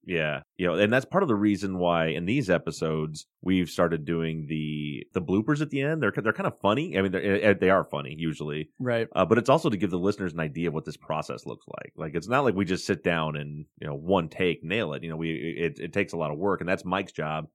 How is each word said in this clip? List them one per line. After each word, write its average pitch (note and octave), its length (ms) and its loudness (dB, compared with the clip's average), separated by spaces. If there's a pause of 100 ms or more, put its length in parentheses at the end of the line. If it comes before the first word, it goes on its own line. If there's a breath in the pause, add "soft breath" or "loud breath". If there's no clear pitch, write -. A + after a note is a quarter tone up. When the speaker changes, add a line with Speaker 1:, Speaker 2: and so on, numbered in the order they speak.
Speaker 1:
Yeah, D2+ 340 -2 (120)
you F#2 100 -2
know, E2+ 100 2
and G#2 180 4
that's C3 120 4
part F#3 180 0
of E3+ 40 0
the A2+ 80 4
reason G2 440 0
why E2+ 280 4
in D#2+ 180 -2
these A2+ 240 0
episodes D#2 760 0 (160)
we've F2+ 280 2
started E2 360 0
doing D#2+ 420 -2
the, D2+ 680 -6
the - 80 -2
bloopers G#2+ 380 0
at D3+ 100 -2
the C#3 120 -4
end. D3+ 200 -2
They're, G#2 140 2
they're A2 160 2
kinda G3 300 -2
funny. B2 360 2
I G2 40 4
mean, G2 100 2
they're, F#2+ 320 2
eh, G#2 160 8
they F#2 100 6
are F#2 140 6
funny D2 340 -8
usually, D2+ 520 -4 (100)
Speaker 2:
Right. A#2 340 -2
Speaker 1:
uh, F#2 120 4
but A2+ 120 6
it's A#2+ 120 2
also D#3 200 4
to A2 60 0
give F#2 160 0
the F2+ 80 -2
listeners F#2 320 0
an D#2 80 -8
idea D#2+ 300 -2
of D2+ 40 -6
what D2+ 120 -6
this D#2 100 -10
process - 500 -6
looks - 220 -12
like. - 300 -14
Like, D#2+ 180 -8
it's E2+ 140 -4
not C3+ 160 2
like G#2 100 4
we G2 80 2
just F2+ 220 -2
sit F#2+ 180 0
down D#2+ 320 0
and, D2 300 -8 (160)
you D2+ 60 -8
know, D2 80 -6
one E2 340 2
take, F2+ 340 0
nail F2 300 -2
it. C#2 100 -8
You E2 60 -8
know, D#2+ 80 -6
we, E2 140 -2 (280)
it, D#2+ 200 -2
it E2+ 140 -8
takes G2+ 200 -2
a E2+ 40 -6
lot D2+ 140 -2
of D2+ 60 -6
work, F#2 240 -2
and E2+ 80 -4
that's F#2 160 -2
Mike's F#2 260 -4
job D#2 440 -6